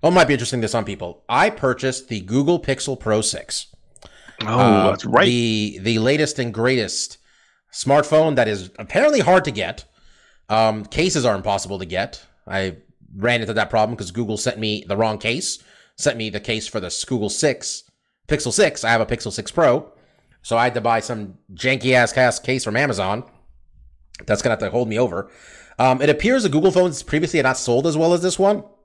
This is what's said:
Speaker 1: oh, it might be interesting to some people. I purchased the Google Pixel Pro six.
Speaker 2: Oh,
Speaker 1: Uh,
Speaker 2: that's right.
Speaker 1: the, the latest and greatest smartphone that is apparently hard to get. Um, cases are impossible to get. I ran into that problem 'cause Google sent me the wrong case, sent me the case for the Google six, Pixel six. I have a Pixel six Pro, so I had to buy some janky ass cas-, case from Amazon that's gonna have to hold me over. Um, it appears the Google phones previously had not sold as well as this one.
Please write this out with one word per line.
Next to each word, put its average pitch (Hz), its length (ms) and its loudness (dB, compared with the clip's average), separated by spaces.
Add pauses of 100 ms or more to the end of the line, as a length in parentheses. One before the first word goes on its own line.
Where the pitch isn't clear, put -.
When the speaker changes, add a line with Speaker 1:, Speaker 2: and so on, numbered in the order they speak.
Speaker 1:
oh, 151 60 4
it 170 40 4
might 180 140 6
be 147 80 2
interesting 123 280 -2
to 110 60 -2
some 113 160 -2
people. 90 440 -10
I 151 220 2
purchased 127 580 -2
the 110 120 -6
Google 139 400 0
Pixel 135 380 -4
Pro 107 220 0
six. - 460 -6 (760)
Speaker 2:
Oh, - 40 -4 (120)
Speaker 1:
Uh, 95 320 4
Speaker 2:
that's 90 140 -4
right. - 200 4
Speaker 1:
the, 113 580 0
the 110 180 0
latest 147 380 0
and 117 140 -4
greatest 113 680 -2 (540)
smartphone 151 600 2
that 120 140 2
is 95 220 -6 (100)
apparently 254 400 2
hard 180 240 6
to 151 80 -4
get. 98 320 -6 (640)
Um, 107 360 2
cases 160 400 -2
are 110 120 2
impossible 98 420 -4
to 95 80 -8
get. 92 400 -6 (220)
I 95 300 -4 (380)
ran 117 260 0
into 110 120 -6
that 104 160 0
problem 113 260 2
'cause 90 140 -10
Google 107 260 -4
sent 107 220 -4
me 107 300 -4
the 98 80 -2
wrong 107 220 0
case, - 440 -6 (340)
sent 131 200 -2
me 110 140 -6
the 101 100 -6
case 110 260 -6
for 110 140 -8
the 90 120 -10 (140)
Google 107 240 -4
six, - 540 -4 (420)
Pixel 147 260 -2
six. 185 300 0
I - 80 0
have 113 100 4
a - 60 0
Pixel 117 240 -6
six - 220 -10
Pro, 147 400 2 (500)
so 117 160 -2
I 120 60 4
had 123 100 0
to 117 60 -2
buy 117 180 2
some 107 360 -8 (200)
janky 127 380 0
ass 123 200 4
cas-, 127 280 2
case 131 240 -4
from 107 120 -4
Amazon 110 460 -2 (1040)
that's 104 160 0
gonna 120 120 0
have 104 40 -8
to 98 120 -4
hold 117 180 -2
me 107 100 -4
over. 98 320 -2 (480)
Um, 131 240 2
it 147 80 2
appears 220 320 2
the 202 60 0
Google 156 240 2
phones 180 320 2
previously 156 340 -2
had 135 60 2
not 127 120 2
sold 123 300 0
as 156 100 0
well 160 160 4
as 175 80 2
this 180 180 -2
one. 202 260 2 (200)